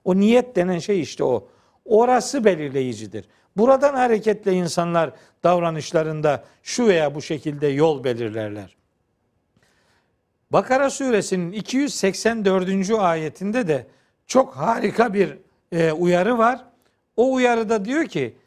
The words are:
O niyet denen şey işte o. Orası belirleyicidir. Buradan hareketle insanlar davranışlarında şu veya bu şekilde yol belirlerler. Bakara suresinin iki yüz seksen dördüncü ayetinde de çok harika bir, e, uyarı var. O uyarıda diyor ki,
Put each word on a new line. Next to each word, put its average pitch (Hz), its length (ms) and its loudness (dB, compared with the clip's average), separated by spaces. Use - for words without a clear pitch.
O 185 120 0
niyet 233 400 2
denen 180 240 0
şey 190 220 -2
işte - 220 -6
o. 127 240 -2
Orası 240 600 2
belirleyicidir. 127 800 -2
Buradan 269 360 4
hareketle 214 600 0
insanlar 170 580 0
davranışlarında 160 1000 0
şu 240 240 -2
veya 156 280 2
bu 151 60 -10
şekilde 147 460 -4
yol 139 360 0
belirlerler. 107 720 -6
Bakara 254 380 2
suresinin 190 640 -2
iki 220 260 -6
yüz 277 180 -2
seksen 214 500 -2
dördüncü 190 500 0
ayetinde 185 720 -2
de 139 200 -2
çok - 280 2
harika 214 580 0
bir, 175 240 0
e, 165 200 0
uyarı 175 460 2
var. 240 280 0
O 262 160 4
uyarıda 226 520 0
diyor 285 200 -2
ki, 135 420 -6